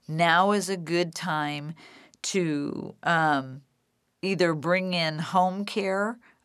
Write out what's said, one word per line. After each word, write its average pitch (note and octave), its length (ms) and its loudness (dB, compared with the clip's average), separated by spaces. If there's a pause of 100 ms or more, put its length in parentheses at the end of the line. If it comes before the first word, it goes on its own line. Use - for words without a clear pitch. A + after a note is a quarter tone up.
"Now E3+ 440 4
is G3 180 0
a G3 80 -2
good E3+ 360 -2
time D3+ 600 -4 (480)
to, D#3 800 -2
um, C#3+ 580 0 (640)
either F3+ 320 2
bring F3+ 400 0
in D#3+ 240 0
home F#3 480 0
care, G3+ 520 -2 (260)